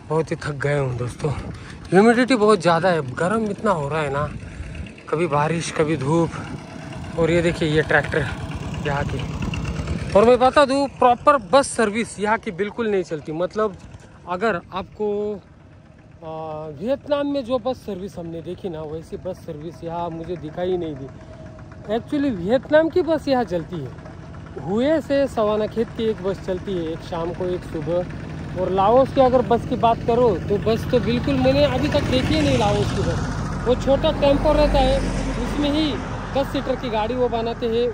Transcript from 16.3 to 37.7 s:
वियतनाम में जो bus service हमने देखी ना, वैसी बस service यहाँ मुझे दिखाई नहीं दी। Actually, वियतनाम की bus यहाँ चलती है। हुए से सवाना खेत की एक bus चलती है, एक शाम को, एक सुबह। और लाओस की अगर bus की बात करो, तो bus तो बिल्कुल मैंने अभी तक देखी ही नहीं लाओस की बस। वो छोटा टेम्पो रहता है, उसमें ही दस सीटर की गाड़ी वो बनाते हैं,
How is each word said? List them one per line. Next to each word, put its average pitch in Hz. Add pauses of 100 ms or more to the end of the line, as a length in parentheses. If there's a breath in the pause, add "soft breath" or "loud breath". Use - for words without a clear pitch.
वियतनाम 285
में 277
जो 247
bus 247
service 190
हमने 165
देखी 180
ना, 156
वैसी 160
बस 180
service 160
यहाँ 170
मुझे 165
दिखाई 175
नहीं 160
दी। 135 (880 loud breath)
Actually, 285
वियतनाम 262
की 359
bus 302
यहाँ 254
चलती 175
है। -
हुए 254
से 277
सवाना 214
खेत 220 (100)
की 233
एक 208
bus 190
चलती 190
है, 165
एक 160
शाम 170
को, 185
एक 180
सुबह। -
और 180
लाओस 220
की 269
अगर 254
bus 233
की 254
बात 233 (100)
करो, 233 (140)
तो 202
bus 208
तो 247
बिल्कुल 240
मैंने 262
अभी 262
तक 294
देखी 262
ही 311
नहीं 277
लाओस 208
की 202
बस। -
वो 247
छोटा 277 (100)
टेम्पो 294
रहता 294
है, 262 (440)
उसमें 285
ही 294 (320)
दस 269
सीटर 254
की 247
गाड़ी 220
वो 247
बनाते 233
हैं, 233